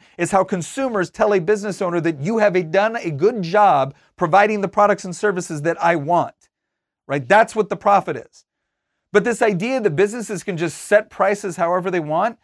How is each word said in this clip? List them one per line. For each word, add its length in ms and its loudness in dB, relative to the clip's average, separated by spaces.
is 160 -2
how 100 4
consumers 680 -4
tell 220 0
a 60 4
business 420 -2
owner 200 -2
that 180 -2
you 200 -2
have 180 2
a, 80 2
done 320 0
a 160 -6
good 280 0
job 540 2
providing 460 2
the 40 -2
products 380 2
and 100 -10
services 480 -4
that 180 -2
I 140 2
want, 400 -2
right? 220 -4
That's 260 4
what 140 -2
the 80 -4
profit 400 0
is. 300 -18
But 100 4
this 200 -2
idea 380 0
that 140 0
businesses 480 -2
can 140 -8
just 200 -4
set 320 0
prices 460 -2
however 340 -2
they 120 -2
want, 440 -4